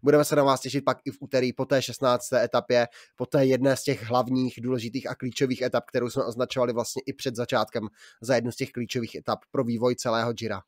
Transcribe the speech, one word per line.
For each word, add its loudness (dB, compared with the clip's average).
budeme 6
se 0
na 6
vás 4
těšit -4
pak 2
i -6
v -14
úterý 0
po -4
té 2
šestnácté 0
etapě, 2
po -6
té 4
jedné 4
z -10
těch -2
hlavních, 0
důležitých -4
a -6
klíčových -2
etap, 0
kterou -2
jsme -2
označovali -2
vlastně -4
i -8
před -6
začátkem -2
za 0
jednu 0
z -8
těch -6
klíčových -6
etap -4
pro 0
vývoj 0
celého 0
Gira. -8